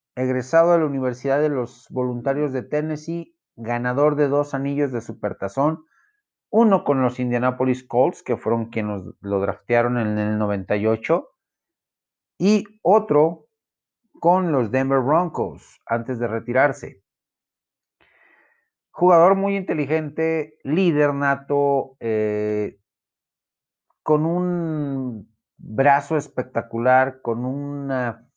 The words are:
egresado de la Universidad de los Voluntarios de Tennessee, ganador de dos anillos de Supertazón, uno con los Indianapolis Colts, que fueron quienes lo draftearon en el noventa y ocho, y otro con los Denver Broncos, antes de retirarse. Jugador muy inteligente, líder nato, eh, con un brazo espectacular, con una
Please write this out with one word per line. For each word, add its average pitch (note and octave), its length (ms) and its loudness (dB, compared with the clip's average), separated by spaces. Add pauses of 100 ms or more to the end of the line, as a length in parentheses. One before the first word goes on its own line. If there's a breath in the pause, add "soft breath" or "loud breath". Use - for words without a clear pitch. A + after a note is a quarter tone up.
(140)
egresado C3 600 2
de E3+ 40 6
la D#3+ 80 2
Universidad C3+ 560 -2
de D3+ 80 2
los B2+ 400 -6
Voluntarios B2+ 640 -2
de C3 80 -4
Tennessee, D#3 760 -6 (200)
ganador B2 600 0
de C#3+ 120 2
dos C#3+ 260 0
anillos C#3 380 -2
de A#2 100 -4
Supertazón, A#2 840 -4 (680 soft breath)
uno G#3 320 4
con C3+ 180 0
los B2+ 180 0
Indianapolis B2+ 640 0
Colts, - 380 0
que B2 160 -2
fueron A2+ 320 -2
quienes G#2 320 -6 (200)
lo G2+ 180 -2
draftearon A#2+ 580 0
en G#2+ 220 -2
el G#2+ 180 0
noventa G#2 380 -2
y G#2 100 0
ocho, A2+ 440 0 (1080)
y G#3 280 2 (180)
otro F3 640 2 (720)
con F3+ 320 2
los B2 180 0
Denver C3 300 0
Broncos, C3 880 -2
antes A#2+ 320 -4
de A#2 80 -2
retirarse. C3 760 -2 (1900 soft breath)
Jugador F3+ 420 6
muy G3 240 0
inteligente, D#3+ 1080 -4
líder D3 520 2
nato, C#3 840 0
eh, G#2+ 800 -2 (1200)
con D3+ 240 2
un D#3 1080 -4 (240)
brazo C#3 580 0
espectacular, B2+ 1040 -2
con A#2 200 -4
una C3+ 920 -6